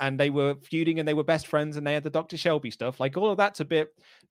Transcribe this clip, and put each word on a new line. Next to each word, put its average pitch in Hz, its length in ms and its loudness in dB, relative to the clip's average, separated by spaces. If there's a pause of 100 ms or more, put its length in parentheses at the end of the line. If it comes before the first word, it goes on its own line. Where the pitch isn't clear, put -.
And 135 180 -2
they 143 100 4
were 143 320 2
feuding 160 380 0
and 156 80 -2
they 151 60 2
were 151 100 0
best 160 240 0
friends 151 300 -2
and 147 100 -4
they 147 60 0
had 147 100 -2
the 156 60 -4
Doctor 160 260 -4
Shelby 151 340 0
stuff. 123 300 -6
Like, 135 160 0
all 208 160 2
of 185 60 4
that's 202 240 2
a - 40 -4
bit, 156 300 0 (360)